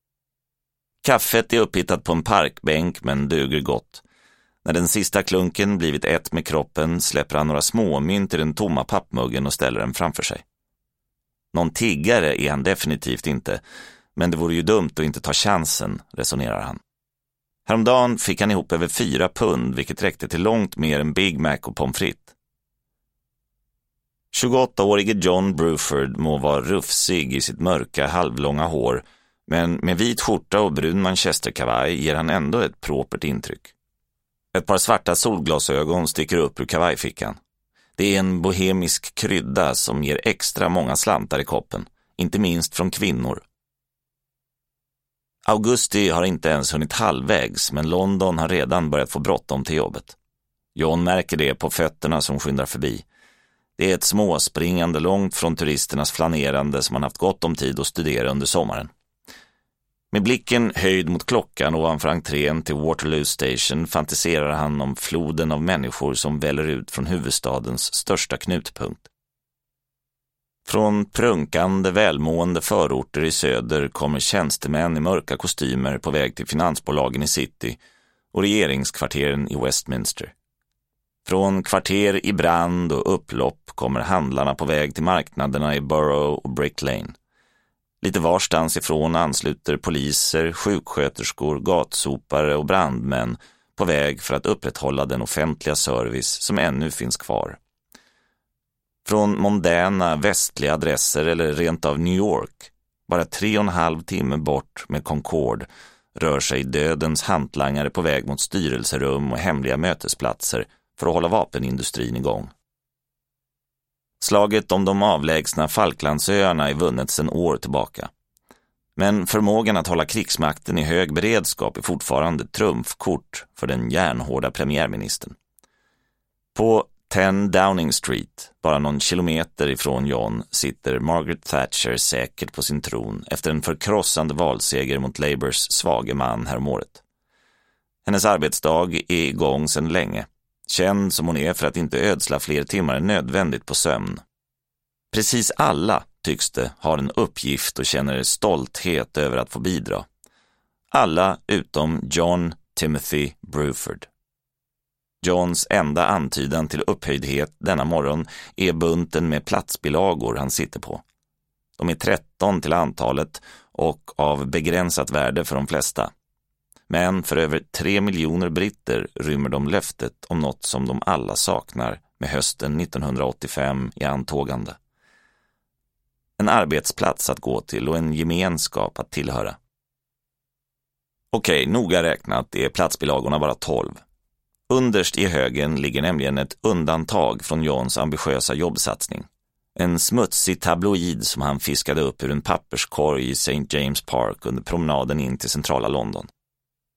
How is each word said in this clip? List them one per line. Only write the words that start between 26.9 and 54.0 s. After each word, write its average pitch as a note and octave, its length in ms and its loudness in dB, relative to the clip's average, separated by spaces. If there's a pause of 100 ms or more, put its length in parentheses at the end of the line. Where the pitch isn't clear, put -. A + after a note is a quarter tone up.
i C2+ 60 0
sitt - 200 -4
mörka, D2 460 0
halvlånga C#2+ 600 0
hår, B1+ 380 0 (420)
men E2+ 280 0
med E2+ 240 -2
vit A#2 220 2
skjorta G2+ 400 2
och G2 120 2
brun D#2+ 300 0
manchesterkavaj D2 920 0
ger D2 200 0
han D#2+ 160 -2
ändå F2 280 0
ett F2+ 220 -2
propert - 440 -4
intryck. C2+ 360 -6 (960)
Ett F#2 100 -2
par G2 120 4
svarta F2+ 360 2
solglasögon D#2 960 2
sticker D#2+ 280 0
upp D2+ 240 2
ur B1+ 40 -2
kavajfickan. C#2 760 -2 (580)
Det G2 180 2
är G2 40 4
en F#2 240 0
bohemisk F#2 720 0
krydda D2+ 600 0
som C#2 300 -2
ger D2 200 0
extra - 440 0
många D2+ 280 0
slantar C#2+ 420 0
i C#2+ 60 0
koppen, - 440 -6 (280)
inte F2 220 0
minst E2+ 360 0
från F#2 160 0
kvinnor. B1+ 520 -2 (2000)
Augusti G#2+ 640 4
har E2+ 160 4
inte E2+ 240 0
ens D2 260 0
hunnit D2+ 180 -2
halvvägs, C#2 800 0
men D2+ 160 -2
London F#2 500 2
har E2 100 0
redan D#2+ 420 0
börjat C#2+ 200 0
få - 80 -6
bråttom C#2 460 -2
till D#2+ 120 -2
jobbet. - 400 -4 (580)
John E2 300 2
märker F2+ 320 0
det C#2 180 2
på D2+ 160 -4
fötterna D#2 500 0
som C#2 200 -2
skyndar C#2 260 -2
förbi. A#1+ 380 -4 (720)
Det F#2+ 140 2
är F#2 40 4
ett - 100 -2